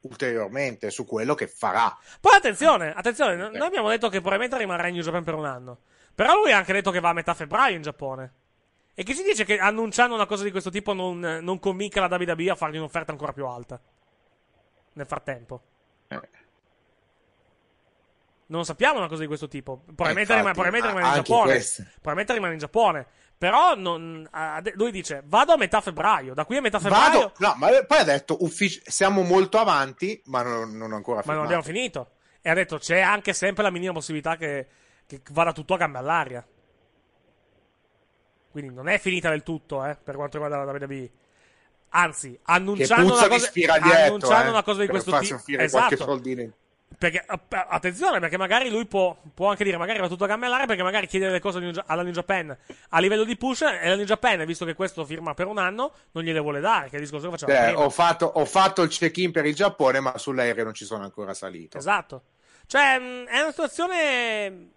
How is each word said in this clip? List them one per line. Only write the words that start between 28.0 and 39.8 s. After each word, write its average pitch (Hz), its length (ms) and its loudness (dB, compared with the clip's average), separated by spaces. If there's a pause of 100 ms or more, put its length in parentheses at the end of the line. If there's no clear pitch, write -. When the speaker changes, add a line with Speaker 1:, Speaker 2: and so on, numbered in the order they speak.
Speaker 1:
detto, 147 400 0
"Uffici-, 180 420 -2
siamo 196 360 2
molto 190 380 4
avanti", 185 680 0
ma 131 160 -2
non, 113 360 -4
non 110 160 -8
ho - 20 -4
ancora 107 300 -4
Speaker 2:
Ma 151 80 -4
non 151 100 -2
Speaker 1:
firmato. - 0 -
Speaker 2:
abbiamo 165 180 0
finito. 165 500 -8 (300)
E 165 80 -4
ha 165 40 4
detto, 175 240 -2
"C'è 170 240 0
anche 196 320 0
sempre 196 300 -2
la 196 60 2
minima 180 220 -4
possibilità 160 460 -6
che, 147 300 -8 (380)
che 139 160 -20 (100)
vada 165 200 2
tutto 156 220 -4
a 185 40 0
gambe 151 200 -2
all'aria." 131 500 -4 (2000)
Quindi 143 240 -12
non 131 140 -10
è 202 100 2
finita 175 320 -2
del 151 140 -2
tutto, 147 420 -8